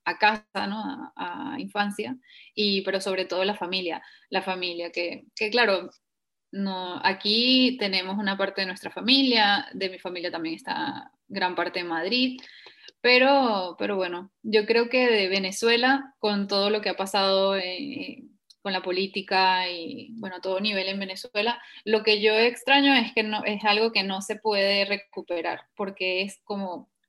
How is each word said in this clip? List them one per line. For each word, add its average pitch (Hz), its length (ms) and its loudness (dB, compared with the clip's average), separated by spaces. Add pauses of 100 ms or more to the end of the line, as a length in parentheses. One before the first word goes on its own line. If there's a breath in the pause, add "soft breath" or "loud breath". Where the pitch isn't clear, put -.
a 175 140 -4
casa, 214 480 0
¿no? 202 480 -8
A, 180 400 -8
a 190 40 -10
infancia, 208 560 -4 (380 soft breath)
y, 202 280 0
pero 190 200 -2
sobre 190 240 -2
todo 185 180 -2
la 196 120 0
familia, 180 460 -6 (280 loud breath)
la 185 140 -2
familia 175 480 -6
que, - 340 -6 (100)
que 214 140 -4
claro, 196 400 2 (600)
no, 185 520 -6
aquí 247 720 2
tenemos 190 400 -2
una 196 200 -2
parte 196 240 -2
de 190 60 -2
nuestra 190 220 -8
familia, 220 840 4
de 190 160 -4
mi 180 100 -14
familia 180 320 -6
también 165 240 -6
está - 560 -6 (160)
gran 185 280 -2
parte 175 240 -2
de 175 60 -4
Madrid, 226 540 0 (640 loud breath)
pero, 247 760 4
pero 202 200 -2
bueno, 180 340 -4 (120)
yo 214 220 2
creo 233 240 2
que 254 200 4
de 208 180 4
Venezuela, 233 920 0
con 202 280 0
todo 202 220 2
lo 214 120 0
que 208 80 -2
ha 180 60 -2
pasado, 196 640 2
eh, 180 680 -8 (380)
con 196 120 -6
la 185 80 -2
política 185 880 0
y, 175 500 -10
bueno, 190 180 -10
a 175 40 -16
todo 190 180 -2
nivel 196 280 -2
en 196 120 -4
Venezuela, 208 600 -4 (240 loud breath)
lo 214 180 2
que 214 180 2
yo 214 160 6
extraño 269 580 4
es 226 180 2
que 220 100 2
no, 214 220 -4
es 208 180 -4
algo 220 280 4
que 208 120 0
no 196 180 -4
se 208 160 -6
puede 202 480 2
recuperar, 175 880 -6
porque 190 460 -4
es 196 220 -8
como, 190 460 -8 (200)